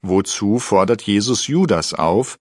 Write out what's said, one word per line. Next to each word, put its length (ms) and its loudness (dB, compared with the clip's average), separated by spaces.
Wozu 560 0
fordert 440 2
Jesus 440 0
Judas 480 0
auf? 460 -2